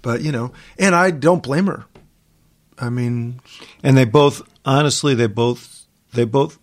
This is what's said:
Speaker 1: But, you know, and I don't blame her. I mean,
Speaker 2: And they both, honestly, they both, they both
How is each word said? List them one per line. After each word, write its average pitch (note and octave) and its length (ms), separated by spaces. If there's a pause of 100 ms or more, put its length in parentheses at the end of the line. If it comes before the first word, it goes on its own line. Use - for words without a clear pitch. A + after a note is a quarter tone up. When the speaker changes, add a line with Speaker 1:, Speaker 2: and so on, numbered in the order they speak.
Speaker 1:
But, B2 200
you D3+ 100
know, B2 200 (260)
and F#3+ 160
I F#3 160
don't E3 320
blame D#3 240
her. - 180 (920)
I A#2+ 120
mean, A#2+ 500 (420)
Speaker 2:
And C3+ 140
they C3 80
both, C#3+ 360 (240)
honestly, C#3 500
they A#2 120
both, A#2 580 (300)
they A#2+ 100
both C#3 380